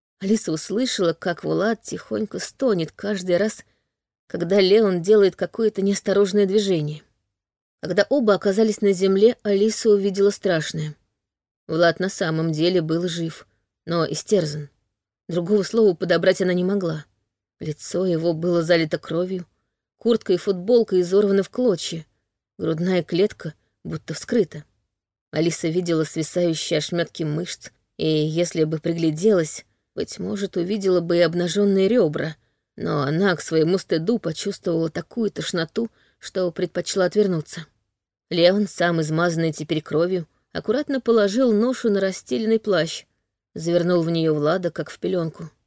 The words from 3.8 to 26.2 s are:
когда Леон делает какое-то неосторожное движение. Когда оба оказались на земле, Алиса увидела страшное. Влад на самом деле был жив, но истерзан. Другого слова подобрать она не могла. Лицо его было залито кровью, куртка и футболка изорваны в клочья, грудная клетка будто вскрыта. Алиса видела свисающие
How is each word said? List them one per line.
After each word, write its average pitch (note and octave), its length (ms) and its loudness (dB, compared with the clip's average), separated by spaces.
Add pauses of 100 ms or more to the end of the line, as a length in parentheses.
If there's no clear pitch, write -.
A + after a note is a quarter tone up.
когда F3 320 0
Леон F#3+ 400 4
делает G3 340 4
какое-то G#3 460 -2
неосторожное G3+ 640 2
движение. F#3 560 0 (800)
Когда F#3 280 2
оба A3+ 260 4
оказались G#3 440 2
на G3+ 140 2
земле, G3 480 4
Алиса G#3+ 480 2
увидела G3 400 4
страшное. D#3+ 680 -4 (720)
Влад E3+ 320 2
на F#3 100 -2
самом D#3+ 420 -2
деле E3 320 2
был E3 240 -2
жив, E3 400 -8 (400)
но E3 180 0
истерзан. D3+ 640 -2 (580)
Другого F3+ 360 0
слова G#3+ 320 2
подобрать F#3 480 2
она F3+ 100 2
не F3+ 100 0
могла. F3+ 420 -2 (540)
Лицо E3+ 460 -6
его E3+ 280 0
было E3+ 280 0
залито E3 380 2
кровью, F3+ 480 -6 (500)
куртка A3+ 360 0
и F3 40 4
футболка F#3+ 640 2
изорваны G3 400 2
в F#3 80 -4
клочья, F3 560 -2 (540)
грудная F3 420 0
клетка F3 540 -2 (280)
будто D#3+ 300 -8
вскрыта. E3 500 -2 (680)
Алиса E3 380 -2
видела E3+ 340 0
свисающие E3 760 -2